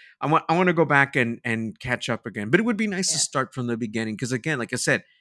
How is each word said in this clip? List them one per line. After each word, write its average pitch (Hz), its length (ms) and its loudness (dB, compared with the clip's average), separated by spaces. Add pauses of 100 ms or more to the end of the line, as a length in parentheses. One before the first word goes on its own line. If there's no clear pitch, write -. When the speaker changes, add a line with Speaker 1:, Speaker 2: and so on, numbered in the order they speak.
(220)
Speaker 1:
I 139 60 -2
want, 156 200 4
I 160 80 2
wanna 180 160 4
go 165 140 4
back 139 300 4
and, 117 280 0
and 113 360 -4
catch 123 280 -4
up 113 180 -4
again. 104 240 -8
But 175 100 6
it - 40 0
would 233 140 0
be 220 80 -2
nice 185 220 -4
to - 60 -2
Speaker 2:
Yeah. 151 40 -2
Speaker 1:
start - 360 -2
from 123 120 -4
the 117 100 -2
beginning 110 400 -4
'cause, 120 160 -6
again, 135 260 -2
like 117 140 -6
I 123 40 -2
said, 123 280 0 (160)